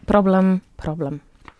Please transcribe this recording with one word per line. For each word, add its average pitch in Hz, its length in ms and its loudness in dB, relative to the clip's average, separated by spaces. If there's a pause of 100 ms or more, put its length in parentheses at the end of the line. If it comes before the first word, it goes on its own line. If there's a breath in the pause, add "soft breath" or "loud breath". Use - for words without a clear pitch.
problem, 190 540 2 (160)
problem. 147 440 -8 (400)